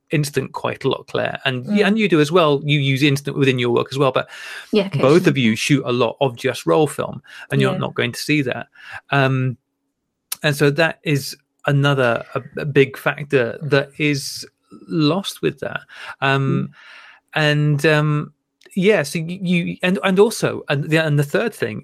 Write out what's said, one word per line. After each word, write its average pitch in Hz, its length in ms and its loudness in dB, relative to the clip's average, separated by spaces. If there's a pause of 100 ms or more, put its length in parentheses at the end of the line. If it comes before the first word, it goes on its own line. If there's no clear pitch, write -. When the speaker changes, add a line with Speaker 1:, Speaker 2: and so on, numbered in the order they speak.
(120)
Speaker 1:
instant 143 400 -2
quite - 340 -8
a - 20 0
lot, - 200 -4
Claire, - 380 -4
and 127 200 -4
y-, 208 140 2
Speaker 2:
Mm. 196 80 4
Speaker 1:
and 214 120 2
you 214 80 2
do 160 140 4
as 147 100 0
well. 151 320 4
You 147 160 2
use 135 220 0
instant 139 360 0
within 127 200 2
your 120 140 0
work 120 200 0
as 127 60 -8
well, 139 140 2
but - 180 -2 (420)
Speaker 3:
Yeah, 196 180 2
Speaker 1:
both - 40 -10
of 156 400 4
Speaker 3:
occasionally. 131 80 -2
Speaker 1:
you 113 140 4
shoot 135 280 0
a 123 80 -4
lot 120 300 0
of 127 140 0
just 123 320 -6
roll 160 180 4
film, - 380 -6 (260)
and - 100 0
you're 131 140 2
Speaker 2:
Yeah. - 60 -6
Speaker 1:
not - 160 -6
going 120 160 -2
to - 80 -12
see 151 240 0
that. 117 240 -6 (420)
Um, 131 480 0 (840)
and 147 120 0
so 147 140 4
that 160 340 0
is 147 320 -2 (300)
another, 139 580 2 (120)
a, 131 60 -6 (200)
a 156 40 -6
big 139 320 2
factor 143 640 -2
that 143 340 0
is 147 480 -4 (420)
lost 175 540 -2
with 147 200 -2
that. - 200 -8 (400)
Um, 135 480 0 (680)
Speaker 3:
Mm. 156 60 0
Speaker 1:
and, 147 460 2
um, 151 460 2 (420)
yeah, 190 280 2
so 143 160 -6
y-, 175 220 -8
you, 175 400 0
and, 185 220 0
and 190 160 2
also, 160 500 2
and 147 200 -2
the, 156 80 4
and 156 200 2
the 147 60 4
third 220 300 -2
thing 113 300 -6